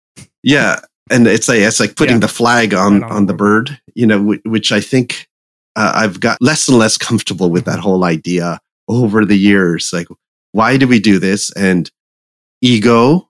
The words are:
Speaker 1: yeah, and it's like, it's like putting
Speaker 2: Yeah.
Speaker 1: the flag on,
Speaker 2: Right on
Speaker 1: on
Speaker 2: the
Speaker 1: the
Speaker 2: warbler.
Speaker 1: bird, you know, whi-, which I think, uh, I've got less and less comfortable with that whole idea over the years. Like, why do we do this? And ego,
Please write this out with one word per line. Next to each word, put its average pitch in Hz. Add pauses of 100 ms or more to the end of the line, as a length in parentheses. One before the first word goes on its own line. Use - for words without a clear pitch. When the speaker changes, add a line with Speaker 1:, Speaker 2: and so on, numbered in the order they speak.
(420)
Speaker 1:
yeah, 127 (300)
and 120
it's 95
like, 120
it's 110
like 104
putting 127
Speaker 2:
Yeah. 107
Speaker 1:
the 104
flag 117
on, 101
Speaker 2:
Right 113
on 107
Speaker 1:
on 101
Speaker 2:
the 95
Speaker 1:
the 104
Speaker 2:
warbler. 107
Speaker 1:
bird, 143 (140)
you 120
know, 107
whi-, 104
which 110
I 104
think, - (500)
uh, 107
I've 101
got 113
less 151
and 123
less 110
comfortable 95
with 85
that 85
whole 92
idea 85 (280)
over 110
the 101
years. 95
Like, 87 (460)
why 117
do 135
we 123
do 98
this? 95
And 92 (680)
ego, 120